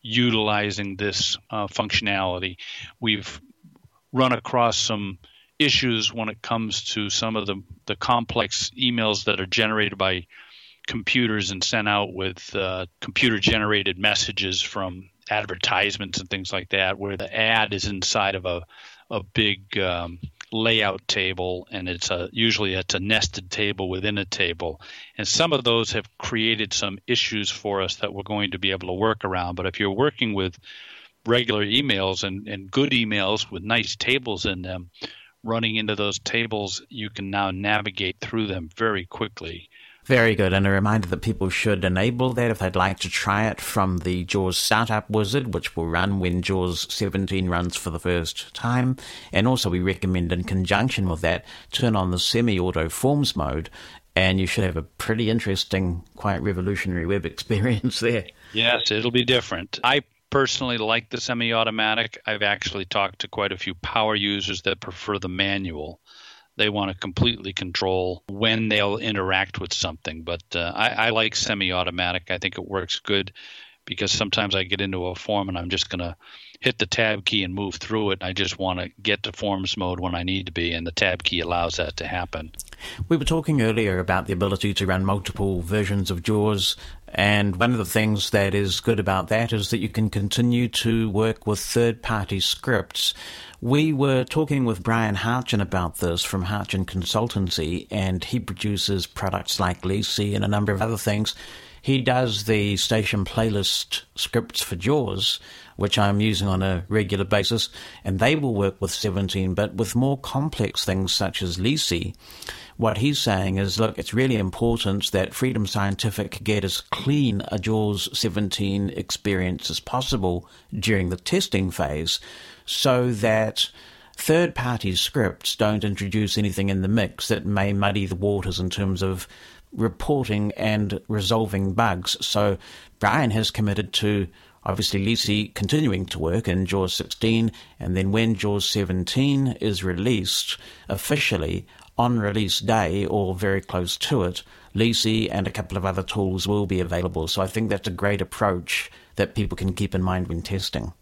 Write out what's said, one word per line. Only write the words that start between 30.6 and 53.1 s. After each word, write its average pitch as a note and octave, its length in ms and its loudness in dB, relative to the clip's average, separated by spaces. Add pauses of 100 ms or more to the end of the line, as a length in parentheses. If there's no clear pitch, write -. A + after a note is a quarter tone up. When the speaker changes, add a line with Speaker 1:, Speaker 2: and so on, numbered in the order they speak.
Speaker 1:
regular A2+ 380 4
emails G2+ 580 2
and, G2 240 -6
and G2 240 -10
good C#3 220 2
emails G#2+ 580 0
with F2+ 140 -10
nice A2+ 320 0
tables A#2+ 500 -2
in F#2 160 -4
them, F2+ 280 -8 (520)
running A2+ 340 0
into G#2+ 200 -2
those G2+ 240 -2
tables, G#2+ 680 -2
you G#2+ 220 -10
can - 200 -10
now G2+ 200 0
navigate G2+ 680 -2
through A2 260 -2
them F#2 300 -6
very G#2+ 280 0
quickly. E2+ 640 -10 (360)
Speaker 2:
Very A2+ 320 6
good, F#2 160 4
and G2 160 4
a - 20 4
reminder G2+ 380 2
that F#2 140 -4
people F#2+ 260 0
should F#2+ 360 0
enable A#2+ 500 2
that A#2 180 2
if G#2 80 -2
they'd F#2+ 160 0
like F#2+ 240 2
to F#2 100 -4
try G#2 380 2
it - 120 -4
from F#2+ 380 0
the F2+ 240 -2
jaws F#2 340 0
Startup A2 540 2
Wizard, G#2+ 420 0
which - 220 -4
will E2 140 -2
run F#2 320 2
when F2+ 220 2
jaws F2+ 460 0
seventeen F#2+ 600 0
runs F2 260 0
for - 160 -4
the D#2+ 80 -4
first F2 560 -2
time. B2+ 440 0 (340)
And G#2 160 4
also B2 200 2
we F2+ 120 2
recommend F#2 500 0
in F2+ 140 0
conjunction F#2+ 640 2
with D#2+ 140 -2
that, E2+ 220 0 (280)
turn A#2 240 2
on F#2 160 2
the F2 80 0
semi-auto F2+ 680 2
forms C#3 460 2